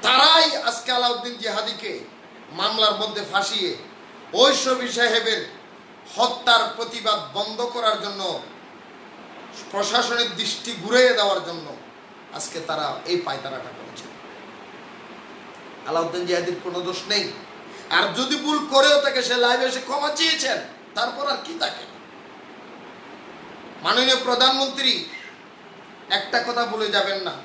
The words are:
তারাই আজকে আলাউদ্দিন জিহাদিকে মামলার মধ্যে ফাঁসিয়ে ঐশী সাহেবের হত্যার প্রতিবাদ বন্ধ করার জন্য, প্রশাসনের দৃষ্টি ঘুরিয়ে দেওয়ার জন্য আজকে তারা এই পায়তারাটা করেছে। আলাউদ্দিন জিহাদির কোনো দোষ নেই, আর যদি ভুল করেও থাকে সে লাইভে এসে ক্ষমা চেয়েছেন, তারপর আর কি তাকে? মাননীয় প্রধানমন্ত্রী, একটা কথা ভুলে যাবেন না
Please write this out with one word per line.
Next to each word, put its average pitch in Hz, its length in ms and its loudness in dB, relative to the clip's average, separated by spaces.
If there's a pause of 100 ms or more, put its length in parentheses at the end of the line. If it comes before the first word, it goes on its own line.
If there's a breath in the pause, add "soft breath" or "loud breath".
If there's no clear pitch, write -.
তারাই 311 420 8 (220)
আজকে - 280 -6
আলাউদ্দিন 240 440 0
জিহাদিকে 214 500 -4 (680)
মামলার 214 420 4
মধ্যে 208 200 -4 (100)
ফাঁসিয়ে 196 400 0 (720)
ঐশী 262 560 4
সাহেবের 226 440 2 (720)
হত্যার 240 480 4 (120)
প্রতিবাদ 220 440 -2 (180)
বন্ধ 220 220 -4 (160)
করার 220 280 2
জন্য, 196 180 -6 (1500)
প্রশাসনের 240 580 2 (100)
দৃষ্টি 226 320 -4 (120)
ঘুরিয়ে 247 360 8
দেওয়ার 185 280 4
জন্য 165 200 -8 (680)
আজকে - 220 -6 (100)
তারা 151 180 0 (240)
এই 175 140 4
পায়তারাটা 135 520 -6
করেছে। 117 280 -14 (1800)
আলাউদ্দিন 165 380 0
জিহাদির 175 380 0
কোনো 175 220 -4
দোষ 180 120 -4 (120)
নেই, 202 140 2 (720 loud breath)
আর 196 80 6 (140)
যদি 262 160 0 (100)
ভুল 302 140 2 (140)
করেও 285 320 8
থাকে 262 220 2
সে 247 160 2
লাইভে 247 260 4
এসে 254 180 -4
ক্ষমা 285 220 0 (100)
চেয়েছেন, 311 380 2 (400)
তারপর 269 360 -2
আর - 120 -4
কি - 80 -10 (100)
তাকে? - 200 -6 (2000)
মাননীয় 254 440 4
প্রধানমন্ত্রী, 262 680 2 (1200)
একটা 196 200 -2 (100)
কথা 240 240 0
ভুলে 214 240 -2
যাবেন 196 320 2
না 147 180 -6